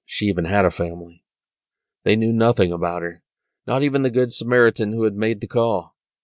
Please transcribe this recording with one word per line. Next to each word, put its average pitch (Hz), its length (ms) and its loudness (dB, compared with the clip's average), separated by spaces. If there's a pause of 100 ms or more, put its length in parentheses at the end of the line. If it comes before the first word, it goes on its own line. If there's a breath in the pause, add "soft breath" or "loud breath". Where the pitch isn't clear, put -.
she - 220 -6
even 87 200 0
had 98 180 2
a 87 80 4
family. 85 520 -8 (800)
They 104 140 2
knew 110 160 0
nothing 113 400 2
about 87 300 -4
her, 85 200 -10 (440)
not 131 160 -2
even 139 200 0
the 131 80 0
good 123 220 0
Samaritan 117 600 2
who 113 120 0
had 104 100 0
made 107 260 -2
the 110 60 -8
call. 113 480 -2 (300)